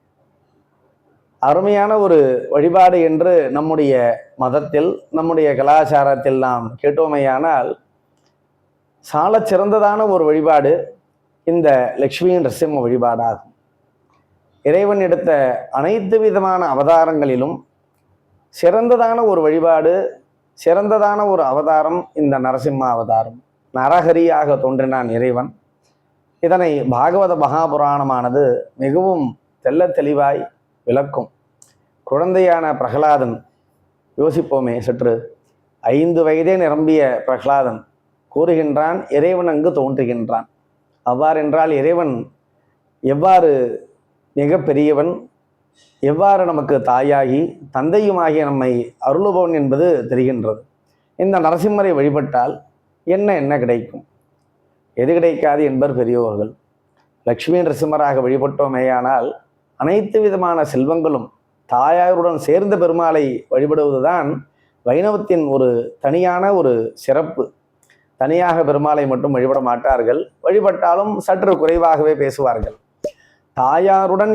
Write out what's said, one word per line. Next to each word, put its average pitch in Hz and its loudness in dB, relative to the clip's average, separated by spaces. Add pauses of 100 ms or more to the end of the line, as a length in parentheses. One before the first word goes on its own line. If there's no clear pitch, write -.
(1400)
அருமையான 202 2
ஒரு 170 4 (340)
வழிபாடு 175 4
என்று 170 2 (220)
நம்முடைய 147 2 (400)
மதத்தில், 147 -2 (280)
நம்முடைய 160 0 (140)
கலாச்சாரத்தில் 139 2
நாம் 120 -4 (160)
கேட்டோமேயானால், 143 0 (1300)
சாலச் 202 0
சிறந்ததான 208 2
ஒரு 165 2
வழிபாடு 151 2 (720)
இந்த 165 2 (360)
லக்ஷ்மி 170 0
நரசிம்ம 147 -2
வழிபாடாகும். 117 -2 (1120)
இறைவன் 196 2
எடுத்த 175 0 (480)
அனைத்து 196 -2
விதமான 190 0
அவதாரங்களிலும் 143 0 (1000)
சிறந்ததான 226 2 (120)
ஒரு 175 2
வழிபாடு, 160 2 (680)
சிறந்ததான 208 0 (120)
ஒரு 170 2
அவதாரம் 156 0 (200)
இந்த 143 2 (120)
நரசிம்ம 131 -2 (120)
அவதாரம். 113 -2 (380)
நரஹரியாக 156 2
தோன்றினான் 131 -2
இறைவன். 123 -2 (920)
இதனை 175 2 (240)
பாகவத 175 0
மகாபுராணமானது 143 0 (400)
மிகவும் 170 0 (400)
தெள்ளத் 175 0
தெளிவாய் 143 0 (440)
விளக்கும். 135 -2 (760)
குழந்தையான 165 2
பிரகலாதன், 131 0 (800)
யோசிப்போமே 135 -2 (120)
சற்று, 120 0 (680)
ஐந்து 160 2
வயதே 160 2
நிரம்பிய 156 0 (280)
பிரகலாதன் 127 -2 (520)
கூறுகின்றான், 160 0 (160)
இறைவன் 175 0
அங்கு 156 0
தோன்றுகின்றான். 120 -4 (580)
அவ்வாறென்றால் 156 0
இறைவன் 160 0 (880)
எவ்வாறு 160 4 (840)
மிக 143 0
பெரியவன், 147 0 (920)
எவ்வாறு 185 2
நமக்கு 147 0 (120)
தாயாகி 135 2 (380)
தந்தையுமாகிய 165 0
நம்மை 131 -2 (400)
அருளுபவன் 180 0
என்பது 139 0 (240)
தெரிகின்றது. 123 -2 (580)
இந்த 190 0
நரசிம்மரை 190 0
வழிபட்டால் 139 -2 (520)
என்ன 190 0 (120)
என்ன 139 -2 (100)
கிடைக்கும், 120 -4 (920)
எது 127 0
கிடைக்காது 156 0
என்பர் 131 -2
பெரியோர்கள். 113 -2 (720)
லக்ஷ்மி 120 0
நரசிம்மராக 147 -2
வழிபட்டோமேயானால் 131 -2 (500)
அனைத்து 208 0
விதமான 175 0
செல்வங்களும், 147 -2 (440)
தாயாருடன் 170 0
சேர்ந்த 190 2
பெருமாளை 165 0 (220)
வழிபடுவதுதான் 147 0 (560)
வைணவத்தின் 185 0
ஒரு 131 2 (380)
தனியான 180 0
ஒரு 139 2 (300)
சிறப்பு. 139 -2 (760)
தனியாக 165 0
பெருமாளை 147 0
மட்டும் 135 -2
வழிபட 131 0
மாட்டார்கள், 123 0 (240)
வழிபட்டாலும் 196 0 (140)
சற்று 190 0
குறைவாகவே 160 2 (100)
பேசுவார்கள். 127 -4 (800)
தாயாருடன் 190 2